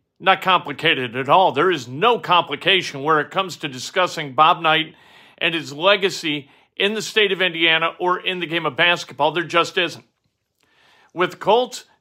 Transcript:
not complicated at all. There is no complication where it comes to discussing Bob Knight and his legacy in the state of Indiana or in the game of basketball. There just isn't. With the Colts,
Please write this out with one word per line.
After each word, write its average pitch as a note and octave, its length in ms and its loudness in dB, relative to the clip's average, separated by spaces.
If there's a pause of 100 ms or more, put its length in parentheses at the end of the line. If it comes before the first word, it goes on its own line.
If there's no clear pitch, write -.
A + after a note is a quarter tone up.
(220)
not F#3 200 2
complicated D3 760 0
at C3+ 100 -4
all. E3+ 240 6
There D3+ 180 2
is D3+ 160 -2
no F3+ 320 0
complication E3 840 0
where D3+ 160 2
it D3 100 -4
comes F#3 280 -4
to D#3+ 100 -8
discussing D3 680 -4
Bob D#3+ 260 4
Knight D#3+ 340 0 (460)
and E3 140 -2
his C#3 160 -8
legacy E3 800 0 (260)
in G#3 200 -2
the G#3 60 -6
state G3+ 300 0
of F#3 100 -2
Indiana E3 560 2
or F3+ 220 0
in F3+ 220 -6
the E3+ 40 -6
game D#3+ 200 -4
of C#3 100 -4
basketball. D#3+ 560 0
There E3+ 140 -4
just E3+ 320 -2
isn't. D3+ 260 -2 (1120)
With F3 180 -2
the - 60 -18
Colts, A#3+ 480 0 (160)